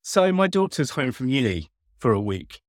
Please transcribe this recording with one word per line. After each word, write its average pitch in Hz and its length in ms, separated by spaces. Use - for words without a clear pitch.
So 185 320
my 190 140
daughter's 185 460
home 127 200
from 131 160
uni 110 420
for 117 140
a 101 80
week. 101 480